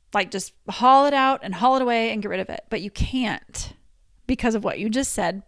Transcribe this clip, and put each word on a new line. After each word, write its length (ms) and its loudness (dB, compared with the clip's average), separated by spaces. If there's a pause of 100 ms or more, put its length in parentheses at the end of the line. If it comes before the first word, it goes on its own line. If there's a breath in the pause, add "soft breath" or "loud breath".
(120)
Like, 180 0
just 220 -8 (160)
haul 380 6
it 80 2
out 280 2
and 120 -8
haul 220 4
it 60 2
away 300 0
and 80 -4
get 80 -6
rid 120 -4
of 100 -6
it. 180 -12
But 140 -4
you 80 -8
can't 840 -4 (540)
because 280 0
of 100 -2
what 140 -4
you 100 -4
just 240 -2
said, 360 -4